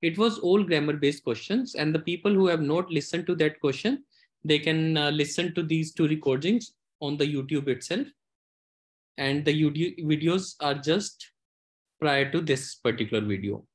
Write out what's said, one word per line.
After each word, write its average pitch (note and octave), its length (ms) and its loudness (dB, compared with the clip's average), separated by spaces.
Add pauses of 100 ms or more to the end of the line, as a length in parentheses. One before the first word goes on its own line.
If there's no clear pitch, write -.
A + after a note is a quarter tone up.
It E3 160 0
was A3 180 2
all G3 260 4
grammar-based D3+ 600 0
questions, G#3 500 -2
and D#3 220 0
the D#3 160 -2
people F3 200 0
who F#3+ 140 6
have E3+ 160 4
not E3 300 0
listened E3 340 -2
to E3+ 120 0
that D3+ 220 2
question, G3+ 440 0 (440)
they D3+ 120 4
can, D#3+ 380 2
uh, D3 140 2
listen D3+ 420 -2
to E3+ 100 -2
these D#3+ 300 -2
two D#3+ 140 0
recordings D#3 640 0 (300)
on D3 160 -4
the C#3+ 80 0
YouTube C#3+ 420 -2
itself, E3+ 400 -4 (1080)
and C#3 280 0
the D3+ 160 4
YouTube D#3 380 0
videos D#3+ 600 0
are C#3+ 140 0
just D#3 500 -2 (760)
prior C#3 320 2
to E3 100 0
this C#3+ 340 -2
particular A2+ 520 -2
video. G2+ 480 -4